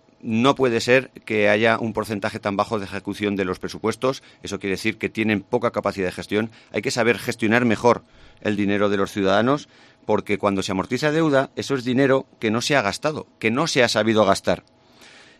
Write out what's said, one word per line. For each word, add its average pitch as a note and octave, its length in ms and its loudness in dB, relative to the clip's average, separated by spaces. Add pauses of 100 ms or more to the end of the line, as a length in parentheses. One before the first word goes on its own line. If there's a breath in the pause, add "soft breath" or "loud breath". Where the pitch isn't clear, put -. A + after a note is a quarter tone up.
(220)
no A#2+ 340 2
puede A#2+ 260 0
ser B2+ 300 2 (140)
que G#2 240 2
haya A2 280 4
un A2+ 160 -4
porcentaje G#2+ 460 -4
tan G2+ 160 -4
bajo G#2 240 0
de G2 60 -8
ejecución G2+ 500 -4
de F#2+ 100 0
los F2+ 140 -4
presupuestos. A2 640 -4 (180 soft breath)
Eso F#2 180 -8
quiere F#2+ 160 -2
decir G#2+ 220 -4
que G2 120 -4
tienen G#2+ 320 0
poca A#2 300 -2
capacidad G2 360 -4
de F2+ 60 -6
gestión. G#2 360 -4 (220 soft breath)
Hay G#2+ 100 -4
que C3+ 80 -6
saber A#2 300 2
gestionar A#2 440 0
mejor A2+ 400 2 (380 soft breath)
el G#2 140 -2
dinero G2+ 340 0
de G2+ 80 0
los G2 140 -2
ciudadanos, G#2+ 580 2 (360 soft breath)
porque G#2 320 0
cuando G2 260 0
se - 80 -6
amortiza A#2+ 400 -2
deuda, D3 440 0
eso A#2 200 -4
es B2 80 -6
dinero C3+ 420 2 (140)
que A2+ 100 -2
no A2+ 120 0
se D3 140 0
ha C3+ 60 4
gastado, A#2 460 -4 (120)
que A2 120 0
no D3 160 0
se C#3 160 2
ha A#2 40 6
sabido G#2+ 380 2
gastar. F#2+ 380 0 (760 soft breath)